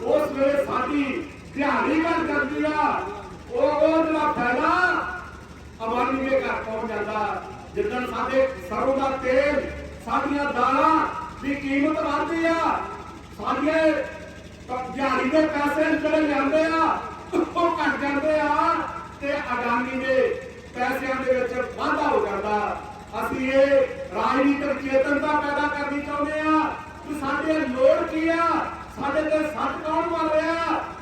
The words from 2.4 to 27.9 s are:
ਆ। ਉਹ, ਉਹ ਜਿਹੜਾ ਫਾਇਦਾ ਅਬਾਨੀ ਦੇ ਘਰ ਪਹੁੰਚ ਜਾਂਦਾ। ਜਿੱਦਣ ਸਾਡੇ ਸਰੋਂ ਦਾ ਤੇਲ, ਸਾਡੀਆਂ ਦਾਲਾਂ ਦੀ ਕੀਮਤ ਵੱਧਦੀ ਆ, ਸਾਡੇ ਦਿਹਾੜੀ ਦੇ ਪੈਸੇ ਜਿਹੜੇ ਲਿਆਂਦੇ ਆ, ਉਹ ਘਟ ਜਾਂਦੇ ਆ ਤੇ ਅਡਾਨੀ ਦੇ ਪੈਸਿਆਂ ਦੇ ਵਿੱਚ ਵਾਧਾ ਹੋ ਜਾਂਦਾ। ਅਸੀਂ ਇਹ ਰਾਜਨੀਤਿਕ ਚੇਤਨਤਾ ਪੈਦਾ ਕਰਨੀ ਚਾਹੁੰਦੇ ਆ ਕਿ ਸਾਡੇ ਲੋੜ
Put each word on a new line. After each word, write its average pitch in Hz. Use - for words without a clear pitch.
ਆ। 302
ਉਹ, 247
ਉਹ 311
ਜਿਹੜਾ 302
ਫਾਇਦਾ 269
ਅਬਾਨੀ 254
ਦੇ 269
ਘਰ 240
ਪਹੁੰਚ 220
ਜਾਂਦਾ। 214
ਜਿੱਦਣ 226
ਸਾਡੇ 254
ਸਰੋਂ 269
ਦਾ 269
ਤੇਲ, 277
ਸਾਡੀਆਂ 277
ਦਾਲਾਂ 277
ਦੀ 277
ਕੀਮਤ 285
ਵੱਧਦੀ 320
ਆ, 330
ਸਾਡੇ 294
ਦਿਹਾੜੀ 262
ਦੇ 311
ਪੈਸੇ 285
ਜਿਹੜੇ 311
ਲਿਆਂਦੇ 285
ਆ, 320
ਉਹ 339
ਘਟ 294
ਜਾਂਦੇ 285
ਆ 311
ਤੇ 285
ਅਡਾਨੀ 247
ਦੇ 262
ਪੈਸਿਆਂ 262
ਦੇ 254
ਵਿੱਚ 240
ਵਾਧਾ 285
ਹੋ 208
ਜਾਂਦਾ। 208
ਅਸੀਂ 262
ਇਹ 269
ਰਾਜਨੀਤਿਕ 277
ਚੇਤਨਤਾ 285
ਪੈਦਾ 294
ਕਰਨੀ 285
ਚਾਹੁੰਦੇ 294
ਆ 311
ਕਿ 294
ਸਾਡੇ 302
ਲੋੜ 262